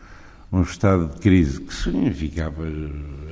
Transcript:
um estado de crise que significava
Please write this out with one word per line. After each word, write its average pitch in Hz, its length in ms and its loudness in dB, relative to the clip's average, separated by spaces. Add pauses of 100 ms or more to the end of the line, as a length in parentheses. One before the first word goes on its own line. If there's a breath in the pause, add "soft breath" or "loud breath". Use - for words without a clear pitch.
(520 loud breath)
um 90 100 4
estado 85 520 2
de - 60 -14
crise 85 400 4
que - 140 -12
significava 78 880 -2 (680)